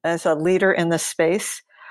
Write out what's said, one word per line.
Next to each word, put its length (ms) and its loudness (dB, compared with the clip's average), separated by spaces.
as 240 -2
a 80 2
leader 360 2
in 180 0
this 160 0
space, 580 -2